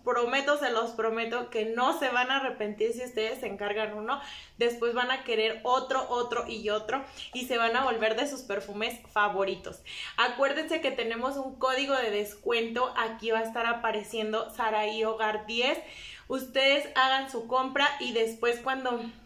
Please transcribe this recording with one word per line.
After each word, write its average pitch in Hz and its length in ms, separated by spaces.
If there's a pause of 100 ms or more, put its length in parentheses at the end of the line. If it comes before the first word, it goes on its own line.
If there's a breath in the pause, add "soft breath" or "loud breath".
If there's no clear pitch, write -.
prometo, 262 540
se 277 120
los 226 220
prometo 226 580
que 220 160
no 247 320
se 277 120
van 247 200
a 269 80
arrepentir 226 560
si 247 100
ustedes 247 360
se 240 80
encargan 208 480
uno. 240 260 (360 loud breath)
Después 240 360
van 247 160
a 262 140
querer 220 400
otro, 262 460
otro 233 380
y 208 220
otro 226 340 (300 loud breath)
y 247 120
se 254 120
van 233 180
a 269 100
volver 220 300
de 269 120
sus 269 140
perfumes 208 580 (120)
favoritos. 196 680 (360 loud breath)
Acuérdense 277 600
que 277 120
tenemos 240 460
un 262 180
código 269 400
de 233 160
descuento, 226 840
aquí 226 360
va 220 80
a 226 40
estar 233 220
apareciendo 220 880
Saraí 220 500
Hogar 214 440
diez. 247 320 (480 loud breath)
Ustedes 269 680
hagan 262 360
su 233 160
compra 269 400 (120)
y 247 140
después 233 460
cuando 262 420 (240)